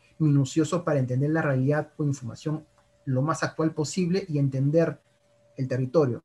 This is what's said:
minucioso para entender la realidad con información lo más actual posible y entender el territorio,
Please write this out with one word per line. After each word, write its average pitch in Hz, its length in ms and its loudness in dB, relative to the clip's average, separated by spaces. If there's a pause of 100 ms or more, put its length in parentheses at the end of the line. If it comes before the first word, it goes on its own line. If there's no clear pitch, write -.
(200)
minucioso 151 640 2
para 147 160 0
entender 131 320 0
la 160 100 0
realidad 147 560 0
con 151 100 0
información 139 580 -6 (400)
lo 131 160 0
más 151 220 0
actual 156 300 -2
posible 180 540 -2
y 147 100 -2
entender 143 640 2 (580)
el 131 100 -4
territorio, 127 580 0